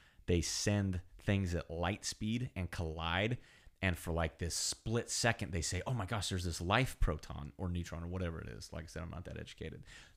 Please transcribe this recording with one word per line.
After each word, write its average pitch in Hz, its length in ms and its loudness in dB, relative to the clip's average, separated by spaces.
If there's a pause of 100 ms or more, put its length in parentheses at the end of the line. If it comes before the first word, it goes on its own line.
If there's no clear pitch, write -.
(280)
They 87 140 6
send 98 600 2 (160)
things 98 380 2
at 80 160 -2
light 85 340 0
speed 113 500 -2
and 90 140 -2
collide. 85 680 2 (440)
And 92 160 4
for, - 160 -4
like, 82 240 2
this 82 180 -2
split - 540 0
second, 110 420 2
they 85 100 0
say, 90 260 0
"Oh 123 60 2
my 107 120 0
gosh, 101 240 0
there's 90 160 0
this 85 160 -2
life 107 380 2
proton 73 580 0
or 90 100 -4
neutron 85 360 -4
or 85 40 -6
whatever 87 320 -2
it - 100 -10
is." 57 220 -12
Like 82 120 -8
I 80 40 -14
said, 82 140 -8
I'm 85 80 -6
not 87 160 -8
that 82 140 -10
educated. - 440 -10 (340)